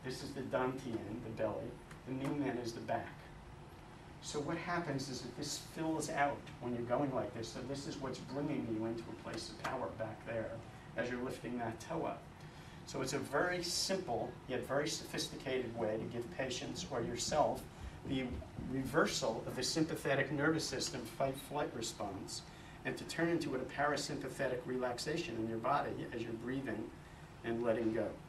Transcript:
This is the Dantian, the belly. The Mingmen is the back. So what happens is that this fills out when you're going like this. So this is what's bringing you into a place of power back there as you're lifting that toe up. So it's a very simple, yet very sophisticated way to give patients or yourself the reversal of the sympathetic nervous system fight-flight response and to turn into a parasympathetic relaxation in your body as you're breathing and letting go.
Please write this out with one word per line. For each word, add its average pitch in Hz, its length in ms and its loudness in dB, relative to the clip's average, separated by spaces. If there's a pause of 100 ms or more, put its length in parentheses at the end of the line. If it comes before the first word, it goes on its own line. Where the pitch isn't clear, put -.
This 127 200 -4
is - 80 -4
the - 100 -2
Dantian, 117 800 0
the 113 140 -4
belly. 107 320 2 (380)
The 127 60 -2
Mingmen 135 500 0
is 113 80 -2
the 110 100 -6
back. - 320 0 (1080)
So - 180 -2
what 165 180 0
happens 160 520 0
is 123 120 -4
that - 160 -8
this - 220 -2 (160)
fills 160 340 2
out 143 280 4 (240)
when 120 120 0
you're 117 100 0
going 127 300 4
like 107 220 0
this. 113 140 -4
So - 180 -6
this 139 180 -4
is 151 120 -4
what's 127 200 -4
bringing 135 540 0
you 110 160 2
into 113 160 0
a - 200 -8
place - 260 -4
of - 120 -10
power - 260 -2 (120)
back 107 260 -4
there 113 260 0 (460)
as 120 140 2
you're 123 100 0
lifting 123 380 -2
that 113 220 -2
toe 165 240 -2
up. - 160 -2 (680)
So - 140 -2
it's - 120 0
a 143 60 2
very 175 440 2
simple, 135 680 2 (160)
yet - 200 0
very 143 200 4
sophisticated - 920 0
way - 200 2
to - 80 0
give 117 320 -4
patients 131 540 -2
or 120 100 2
yourself - 600 4 (460)
the 131 180 2 (460)
reversal 117 760 4
of 117 80 -4
the 127 80 0
sympathetic 139 680 4
nervous 151 320 4
system 123 380 -2 (160)
fight-flight 139 580 0
response - 680 -4 (420)
and - 120 0
to - 80 -6
turn 170 240 2
into 147 260 4
a 127 40 2
parasympathetic 135 1080 2
relaxation 123 680 0
in 113 120 0
your 113 80 0
body 127 560 2
as 117 80 -2
you're 113 120 -2
breathing 123 500 -2 (600)
and 117 200 2
letting 113 300 6
go. 110 140 4 (220)